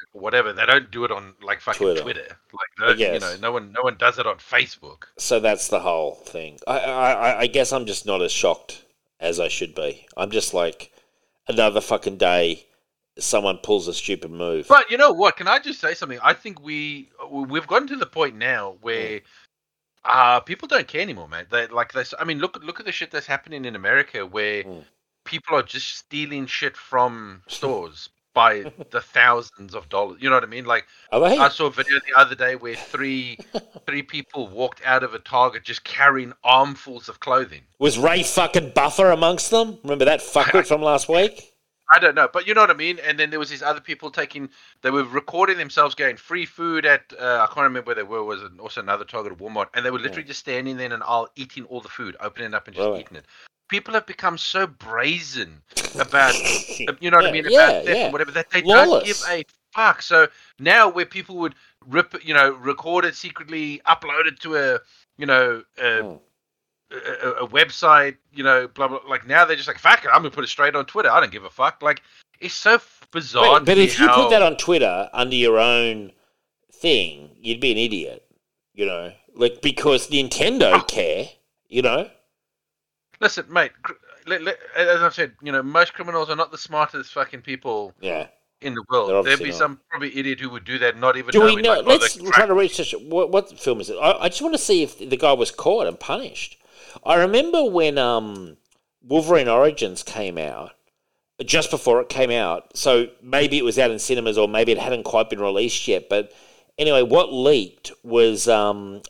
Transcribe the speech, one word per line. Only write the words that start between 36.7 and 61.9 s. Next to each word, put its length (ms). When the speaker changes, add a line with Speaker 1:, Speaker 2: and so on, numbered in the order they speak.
Speaker 1:
of 100
clothing. 420
Speaker 2:
Was 220
Ray 240
fucking 480
Buffer 400
amongst 400
them? 320
Remember 220
that 140
fuckwit 480
Speaker 1:
<laughs> 0
Speaker 2:
from 140
last 260
week? 440
Speaker 1:
I 60
don't 160
know, 180
but 140
you 80
know 60
what 100
I 40
mean? 300
And 140
then 100
there 80
was 140
these 100
other 200
people 280
taking, 400
they 80
were 140
recording 560
themselves 340
getting 240
free 300
food 400
at, 160
uh, 240
I 100
can't 120
remember 220
where 80
they 60
were, 220
was 180
it 160
also 240
another 240
Target 280
or 20
Walmart, 400
and 100
they 60
were 80
literally 240
Speaker 2:
Hmm. 60
Speaker 1:
just 100
standing 380
there 100
in 40
an 120
aisle 320
eating 300
all 160
the 80
food, 300
opening 280
it 80
up 100
and 100
just 120
Speaker 2:
Really? 140
Speaker 1:
eating 160
it. 80
People 240
have 140
become 320
so 260
brazen 960
about, 340
Speaker 2:
<laughs> 460
Speaker 1:
you 120
know 60
what 80
I 20
Speaker 2:
Yeah, 40
Speaker 1:
mean, 180
Speaker 2:
yeah, 200
Speaker 1:
about 160
theft 120
Speaker 2:
yeah. 80
Speaker 1:
and 80
whatever, 180
that 180
they 140
Speaker 2:
Lawless. 280
Speaker 1:
don't 140
give 240
a 160
fuck. 280
So 260
now 300
where 160
people 320
would 160
rip, 300